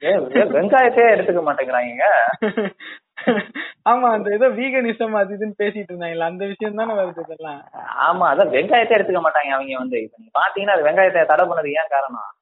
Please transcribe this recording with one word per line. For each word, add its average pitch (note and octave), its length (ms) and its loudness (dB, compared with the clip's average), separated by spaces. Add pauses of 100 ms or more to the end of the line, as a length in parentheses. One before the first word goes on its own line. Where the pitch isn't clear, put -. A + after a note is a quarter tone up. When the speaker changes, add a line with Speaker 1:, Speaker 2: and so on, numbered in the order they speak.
Speaker 1:
ஏ, D3+ 60 0 (200)
ஏ, C#3+ 200 2
வெங்காயத்தையே A#3 600 4
எடுத்துக்க F3+ 300 2
மாட்டேங்கிறாங்க. C3 640 -2 (1080)
Speaker 2:
<laughs> - 560 -4 (120)
ஆமா, B3 240 4
அந்த G#3+ 240 0
ஏதோ A3+ 160 4
வீகனிசம் A#3 640 -2
அது G3+ 200 0
இதுன்னு G#3 240 -8
பேசிட்டு G#3 340 -4
இருந்தாங்கல்ல, E3+ 360 -6
அந்த F3+ 180 -8
விஷயம் G#3 300 -8
தானே A3 180 -4
வருது F3+ 280 -4
இதெல்லாம். D#3 400 -14 (400)
Speaker 1:
ஆமா, F3 260 2
அதான் D#3 240 2
வெங்காயத்தை G#3 420 2
எடுத்துக்க F#3 280 2
மாட்டாங்க D3+ 300 0
அவங்க C3+ 260 -4
வந்து. B2+ 240 -6
இப்ப A2 160 -12
நீங்க - 200 -14
பாத்தீங்கன்னா G3 380 0
அது D3+ 120 2
வெங்காயத்தை F3 380 4
தடை D#3+ 200 4
பண்ணது E3 260 -2
ஏன் D#3+ 180 -2
காரணம்? C3+ 400 -4 (120)